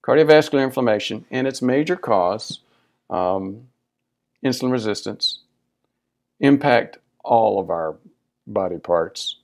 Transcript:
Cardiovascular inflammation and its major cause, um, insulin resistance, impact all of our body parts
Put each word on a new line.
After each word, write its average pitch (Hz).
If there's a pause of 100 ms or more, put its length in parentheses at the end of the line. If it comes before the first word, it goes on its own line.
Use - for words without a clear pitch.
Cardiovascular 147
inflammation 113
and 131
its 131
major 147
cause, 95 (480)
um, 95 (800)
insulin 127
resistance, 107 (960)
impact 139 (260)
all 110
of 87
our 80 (500)
body 95
parts -